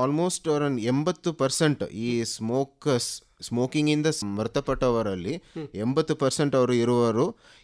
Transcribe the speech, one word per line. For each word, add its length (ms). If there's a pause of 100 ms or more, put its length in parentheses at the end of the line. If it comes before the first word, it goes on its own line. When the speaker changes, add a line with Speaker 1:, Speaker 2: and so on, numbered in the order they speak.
Speaker 1:
almost 440
around 320
ಎಂಬತ್ತು 500
percent 580
ಈ 360
ಸ್ಮೋಕರ್ಸ್, 960 (200)
ಸ್ಮೋಕಿಂಗ್ 480
ಇಂದ 160
ಸ್-, 180
ಮೃತಪಟ್ಟವರಲ್ಲಿ 1120
Speaker 2:
ಹ್ಮ್. 380
Speaker 1:
ಎಂಬತ್ತು 400
percent 420
ಅವರು 160
ಇರುವವರು 640 (280)